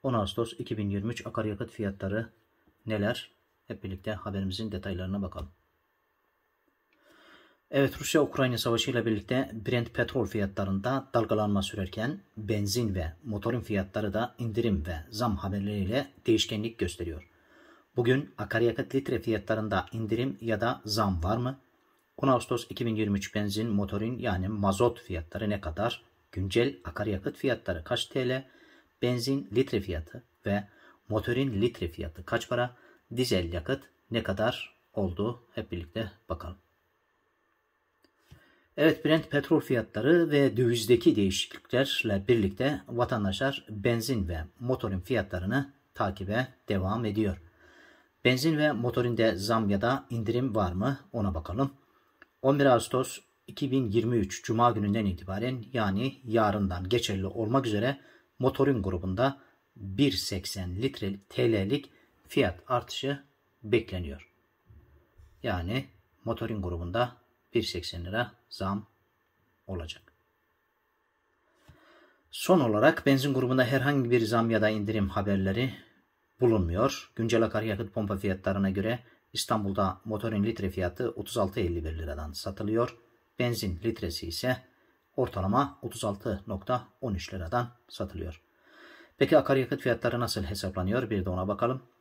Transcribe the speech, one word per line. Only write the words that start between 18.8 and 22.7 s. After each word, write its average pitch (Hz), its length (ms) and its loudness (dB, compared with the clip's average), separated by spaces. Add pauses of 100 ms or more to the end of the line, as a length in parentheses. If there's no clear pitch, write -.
litre 135 260 0
fiyatlarında 107 720 -2
indirim 113 480 -2
ya 110 200 -2
da 117 240 -2
zam 98 380 0
var 101 140 0
mı? 127 240 -4 (560)
On 135 120 0
Ağustos 123 420 2